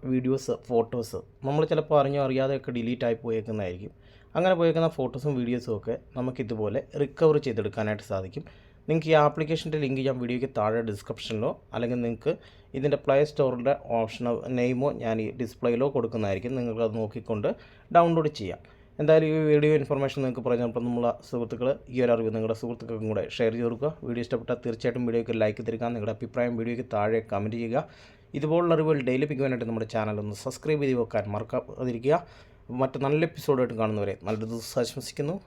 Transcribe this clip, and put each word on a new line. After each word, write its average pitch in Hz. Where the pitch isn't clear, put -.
വീഡിയോസ്, 127
ഫോട്ടോസ് 117
നമ്മൾ 147
ചിലപ്പോൾ 151
അറിഞ്ഞോ 139
അറിയാതെയൊക്കെ 131
ഡിലീറ്റ് 120
ആയി 117
പോയേക്കുന്നതായിരിക്കും. 104
അങ്ങനെ 180
പോയേക്കുന്ന 165
ഫോട്ടോസും 127
വീഡിയോസും 120
ഒക്കെ 113
നമുക്കിതുപോലെ 120
റിക്കവർ 151
ചെയ്തെടുക്കാനായിട്ട് 107
സാധിക്കും. 95
നിങ്ങൾക്ക് 156
ഈ 156
ആപ്ലിക്കേഷൻ്റെ 156
ലിങ്ക് 135
ഞാൻ 127
വീഡിയോയ്ക്ക് 123
താഴെ 110
ഡിസ്ക്രിപ്ഷനിലോ 110
അല്ലെങ്കിൽ 120
നിങ്ങൾക്ക് 117
ഇതിൻ്റെ 143
പ്ലേ 135
സ്റ്റോറിൻ്റെ 127
ഓപ്ഷനോ 117
നെയിമോ 127
ഞാൻ 113
ഈ -
ഡിസ്പ്ലേയിലോ 120
കൊടുക്കുന്നതായിരിക്കും. 113
നിങ്ങൾക്കത് 113
നോക്കിക്കൊണ്ട് 110
ഡൗൺലോഡ് 165
ചെയ്യാം. 95
എന്തായാലും 160
ഈ 156
വീഡിയോ 151
ഇൻഫർമേഷൻ 135
നിങ്ങൾക്ക് 127
പ്രയോജനപ്രദമുള്ള 120
സുഹൃത്തുക്കൾ, 120
ഈ -
ഒരു 120
അറിവ് 113
നിങ്ങളുടെ 113
സുഹൃത്തുക്കൾക്കും 117
കൂടെ 98
ഷെയർ 113
ചെയ്ത് 120
കൊടുക്കുക. 120
വീഡിയോ 117
ഇഷ്ടപ്പെട്ടാൽ 120
തീർച്ചയായിട്ടും 120
വീഡിയോയ്ക്ക് 117
ലൈക്ക് 107
തരിക, 113
നിങ്ങളുടെ 110
അഭിപ്രായം 120
വീഡിയോയ്ക്ക് 117
താഴെ 110
കമൻറ്റ് 107
ചെയ്യുക. 120
ഇതുപോലുള്ള 165
അറിവുകൾ 156
ഡെയിലി 131
ലഭിക്കുവാനായിട്ട് 131
നമ്മുടെ 110
ചാനൽ 107
ഒന്ന് 104
സബ്സ്ക്രൈബ് 147
ചെയ്ത് 131
വെക്കാൻ 104
മറക്കാതിരിക്കുക. 123
മറ്റ് 131
നല്ല 151
എപ്പിസോഡായിട്ട് 123
കാണുന്നവരെ 104
നല്ലൊരു 110
ദിവസം 117
ആശംസിക്കുന്നു. 143